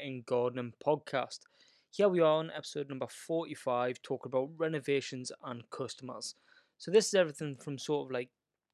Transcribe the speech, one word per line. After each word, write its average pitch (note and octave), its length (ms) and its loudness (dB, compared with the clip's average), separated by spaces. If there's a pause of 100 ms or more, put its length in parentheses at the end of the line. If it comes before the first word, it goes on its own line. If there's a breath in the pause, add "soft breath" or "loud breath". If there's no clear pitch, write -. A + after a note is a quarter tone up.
and C3 220 -8
Gardening B2 480 0 (120)
Podcast. C#3 520 0 (500)
Here G3+ 220 4
we F3+ 100 4
are D#3 200 6
on D#3+ 140 -6
episode C#3+ 360 -6
number B2+ 180 -4
forty-five, C3 920 -2
talking C3 280 -4
about C3 280 2
renovations C#3 760 0 (140)
and A#2+ 240 -8
customers. B2 640 -8 (420)
So - 140 -8
this G#3 160 8
is - 80 0
everything D3+ 420 2
from C#3 220 -8
sort C#3+ 300 -2
of, C3 40 -6
like, B2+ 160 -4 (460)